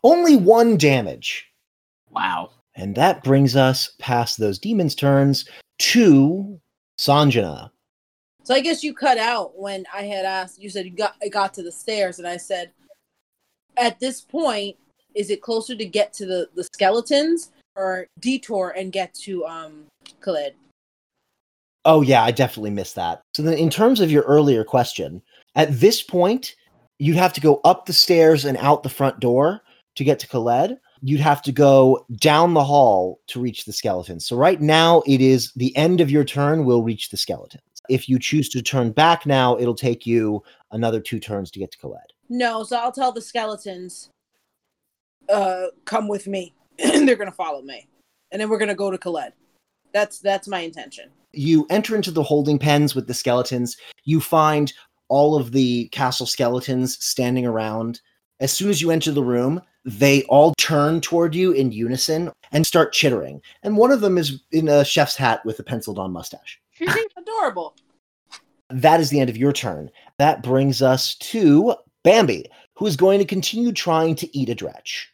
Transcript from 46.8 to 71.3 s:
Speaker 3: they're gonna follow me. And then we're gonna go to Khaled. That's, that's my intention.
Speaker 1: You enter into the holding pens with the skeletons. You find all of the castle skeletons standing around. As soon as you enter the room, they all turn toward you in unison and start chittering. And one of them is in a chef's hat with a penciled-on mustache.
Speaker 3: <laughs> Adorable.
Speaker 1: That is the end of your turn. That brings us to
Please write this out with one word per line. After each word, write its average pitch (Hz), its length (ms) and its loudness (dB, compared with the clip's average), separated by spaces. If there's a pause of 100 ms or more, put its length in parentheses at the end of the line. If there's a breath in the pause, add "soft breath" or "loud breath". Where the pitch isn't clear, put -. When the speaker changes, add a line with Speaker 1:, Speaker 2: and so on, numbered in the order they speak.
Speaker 3:
they're 240 80 4
gonna 196 160 -10
follow 156 300 -8
me. 131 260 -20 (440)
And 196 100 -8
then 214 80 -4
we're 214 80 0
gonna 208 160 -2
go 196 160 -4
to 185 80 -6
Khaled. 156 360 -10 (600)
That's, 202 260 -4
that's 196 280 -4
my 190 120 -6
intention. 160 500 -16 (220)
Speaker 1:
You 151 380 2
enter 214 260 0
into 185 160 -4
the 156 120 -2
holding 147 360 0
pens 147 360 2
with 120 120 -6
the 120 60 -8
skeletons. 123 640 -4 (260 loud breath)
You 156 160 0
find 151 540 0 (340 soft breath)
all 147 300 2
of 120 160 -4
the 123 360 0
castle 127 360 -4
skeletons 127 800 -4
standing 123 420 -2
around. 113 560 -6 (400)
As 135 100 -2
soon 202 180 -4
as 156 120 0
you 165 100 -2
enter 160 220 -2
the 139 100 0
room, 123 380 -2 (240)
they 131 380 4
all 147 340 6
turn 156 420 0
toward 170 340 -2
you 180 200 2
in 135 180 0
unison 131 580 -4 (220 soft breath)
and 151 160 2
start - 240 2
chittering. 104 500 -2 (220 soft breath)
And 208 140 -2
one 247 140 6
of 247 100 2
them 190 160 2
is 143 340 -4
in 160 160 2
a 147 160 6
chef's 139 320 0
hat 120 300 0
with 110 140 -6
a 113 40 -16
penciled-on 95 480 -8
mustache. - 480 -14 (180)
Speaker 3:
<laughs> 415 400 -4
Adorable. 330 580 -8 (920)
Speaker 1:
That 151 300 4
is 143 100 0
the 143 120 2
end 123 80 2
of 110 80 -8
your 139 160 2
turn. 78 360 -8 (300 soft breath)
That 143 240 2
brings 131 380 0
us 131 340 0
to 185 600 2 (280)